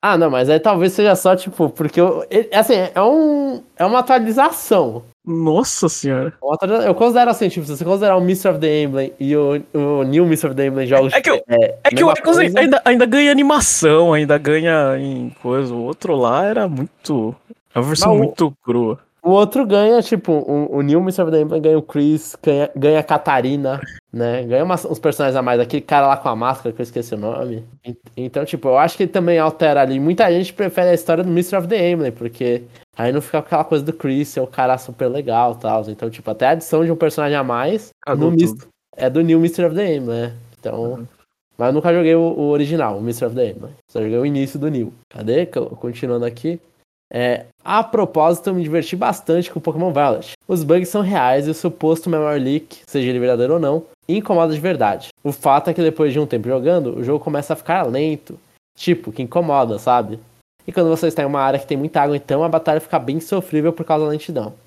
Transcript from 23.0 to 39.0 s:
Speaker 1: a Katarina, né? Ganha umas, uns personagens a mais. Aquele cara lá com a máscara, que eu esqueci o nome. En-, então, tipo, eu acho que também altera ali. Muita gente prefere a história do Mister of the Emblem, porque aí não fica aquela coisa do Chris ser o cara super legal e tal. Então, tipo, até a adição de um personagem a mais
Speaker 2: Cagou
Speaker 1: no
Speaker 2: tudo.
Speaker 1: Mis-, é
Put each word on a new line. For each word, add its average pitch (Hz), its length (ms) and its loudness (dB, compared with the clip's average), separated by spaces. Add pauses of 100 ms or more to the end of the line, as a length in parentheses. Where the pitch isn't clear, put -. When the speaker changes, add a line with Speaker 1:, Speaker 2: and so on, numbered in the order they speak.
Speaker 1:
a - 20 -4
Katarina, 139 760 0 (320)
né? 117 300 -4
Ganha 123 220 0
umas, 180 200 -2
uns - 140 -6
personagens 139 380 0
a 131 80 0
mais. 123 160 2
Aquele 120 240 -2
cara 143 240 4
lá 139 100 4
com 143 100 -4
a 120 80 0
máscara, 120 380 -4
que - 80 -10
eu - 20 -4
esqueci 117 300 -8
o 104 60 -8
nome. 117 440 -8 (220)
En-, 120 100 -12 (220)
então, 127 260 -6
tipo, 151 260 -6
eu 131 100 4
acho - 180 2
que 196 80 0
também 175 320 0
altera 156 420 2
ali. 135 200 0
Muita 180 320 2
gente 185 200 0
prefere 185 380 0
a 175 60 6
história 170 280 -2
do 185 60 -4
Mister 180 300 0
of 170 80 -6
the 180 240 0
Emblem, 151 200 -2
porque 120 520 -4 (340)
aí 120 140 -2
não 143 100 -2
fica 156 160 -6
aquela 156 260 -2
coisa 147 220 -2
do 156 80 -6
Chris 139 360 -4
ser - 100 -8
o 127 80 -4
cara 127 320 0
super 127 280 -6
legal 120 480 0
e 117 60 -18
tal. 110 260 -2
Então, 110 220 -8
tipo, 113 220 -10
até 123 160 0
a 143 40 4
adição 165 320 0
de 165 80 0
um 160 40 0
personagem 147 420 -2
a 139 60 -2
mais 135 460 -4 (140)
Speaker 2:
Cagou 147 280 0
Speaker 1:
no 165 40 0
Speaker 2:
tudo. 165 180 2
Speaker 1:
Mis-, 127 140 -16 (300)
é 131 100 -2